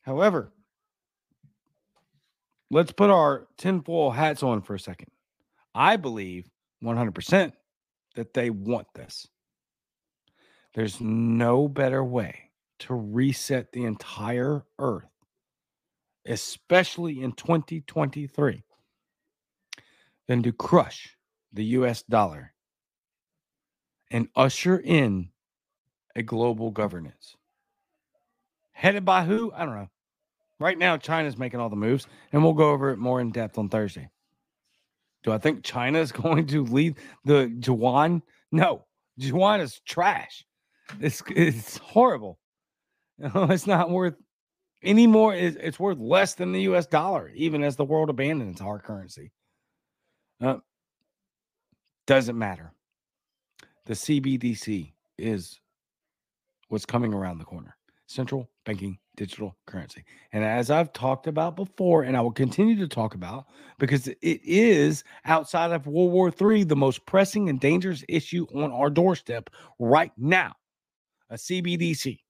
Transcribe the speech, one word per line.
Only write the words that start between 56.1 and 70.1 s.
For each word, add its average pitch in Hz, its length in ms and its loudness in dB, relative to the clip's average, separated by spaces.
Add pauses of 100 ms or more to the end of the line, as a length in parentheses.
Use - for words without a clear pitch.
what's 110 160 -6
coming 120 280 -2
around 92 240 -6
the 80 80 -14
corner. - 300 -18 (320)
Central 127 420 -8 (160)
banking 98 320 -8 (180)
digital 98 400 -12 (120)
currency. - 360 -16 (280)
And 107 120 -4
as 120 280 -2
I've 156 220 2
talked 131 340 -2
about 160 280 -4
before, 180 460 2
and 127 160 0
I 117 40 2
will 117 100 0
continue 190 460 2
to 180 100 -2
talk 110 260 -4
about, 90 320 -12 (320)
because 135 300 0
it 127 140 -10
is, 165 840 4 (220)
outside 160 460 0
of 151 140 -4
World 175 260 2
War 180 200 4
Three, 202 320 4
the 156 120 2
most 135 300 2
pressing 196 440 2
and 135 100 -2
dangerous 170 480 0
issue 165 480 -4
on 143 160 -4
our 135 180 0
doorstep 160 600 0 (260)
right 131 400 4